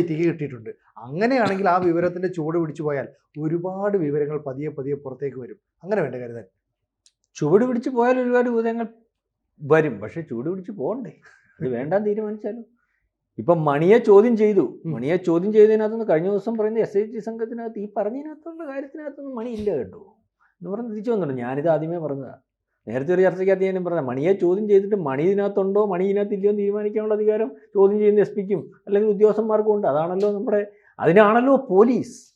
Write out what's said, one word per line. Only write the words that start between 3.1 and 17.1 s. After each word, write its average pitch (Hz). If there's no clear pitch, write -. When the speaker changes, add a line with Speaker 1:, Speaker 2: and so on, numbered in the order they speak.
Speaker 1:
ഒരുപാട് 185
വിവരങ്ങൾ 147
പതിയെ 143
പതിയെ 139
പുറത്തേക്ക് 131
വരും. -
അങ്ങനെ 196
വേണ്ട 127
കരുതാൻ? 117
Speaker 2:
ചുവട് 175
പിടിച്ച് 254
പോയാൽ 247
ഒരുപാട് 247
വിവരങ്ങൾ 226
വരും, 160
പക്ഷെ 110
ചുവട് 123
പിടിച്ച് 196
പോകണ്ടേ? 196
അത് 131
വേണ്ടാന്ന് 185
തീരുമാനിച്ചാലോ? 214
ഇപ്പം 165
മണിയെ 170
ചോദ്യം 220
ചെയ്തു. 202
Speaker 1:
ഉം. 165
Speaker 2:
മണിയെ 139
ചോദ്യം 175
ചെയ്തതിനകത്തുനിന്ന് 220
കഴിഞ്ഞ 165
ദിവസം 233
പറയുന്ന 214
എസ് 202
ഐ 220